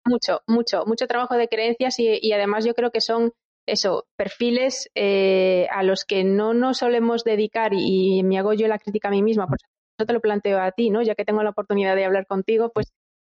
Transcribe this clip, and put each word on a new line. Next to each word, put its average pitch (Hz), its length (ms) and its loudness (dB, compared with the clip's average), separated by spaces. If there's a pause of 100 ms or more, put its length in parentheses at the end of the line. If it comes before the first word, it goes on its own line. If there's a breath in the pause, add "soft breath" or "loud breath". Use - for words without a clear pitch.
Mucho, 233 420 -2
mucho, 226 400 0
mucho 233 220 -2
trabajo 247 260 -2
de 233 140 0
creencias 233 500 -2
y, 226 240 2
y 214 100 0
además 208 320 0
yo 233 100 0
creo 233 180 -2
que 226 80 -2
son, 233 320 0 (340)
eso, - 380 -2 (120)
perfiles, 240 800 -2
eh, 190 760 2
a 196 100 -2
los 190 220 0
que 196 180 -2
no 202 320 2
nos 247 240 2
solemos 233 460 0
dedicar 214 500 0
y, 190 460 2
y - 20 2
me 190 160 2
hago 202 140 0
yo 220 160 2
la 214 100 0
crítica 202 300 -6
a - 20 -2
mí 202 120 2
misma, 214 240 2
por 139 120 -2
eso - 480 -10
te 233 60 0
lo 233 80 0
planteo 208 400 0
a 185 100 -2
ti, 233 200 0
¿no? 220 120 2
Ya 214 140 0
que 208 80 -4
tengo 214 180 0
la 214 80 0
oportunidad 202 460 0
de 196 80 2
hablar 190 220 0
contigo, 220 460 0
pues - 200 -6 (320)